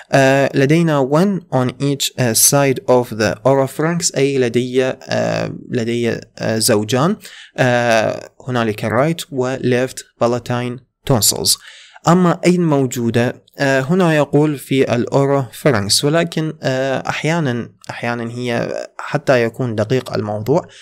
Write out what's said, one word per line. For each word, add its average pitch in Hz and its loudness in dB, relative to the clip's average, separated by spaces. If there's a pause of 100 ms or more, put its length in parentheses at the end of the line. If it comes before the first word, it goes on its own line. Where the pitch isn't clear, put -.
(120)
آه، 135 4
لدينا 143 2
one 175 0
on 127 0
each، 139 -4
آه، 123 0
side 139 2 (140)
of 123 4 (120)
the 104 0 (120)
oropharynx، 151 0
أي 139 2
لدي، 127 0
آه، 110 -4 (160)
لدي، 117 -2 (180)
آه، 113 -2
زوجان، 117 0 (400)
آه، 120 0 (180)
هنالك 117 -2
right 139 0
و 127 -4
left 123 -2 (260)
palatine 120 -2 (340)
tonsils. - 0 (500)
أما 175 4
أين 180 4
موجودة؟ 123 0 (140)
آه، 135 2
هنا 165 2
يقول 147 2
في 135 0
الأوروفارynx، 127 0
ولكن، 160 -2 (100)
آه، 131 -2
أحيانًا، 135 -2 (200)
أحيانًا 120 -6
هي 120 -4 (260)
حتى 139 0
يكون 117 -4
دقيق 117 -2
الموضوع، 107 -2 (140)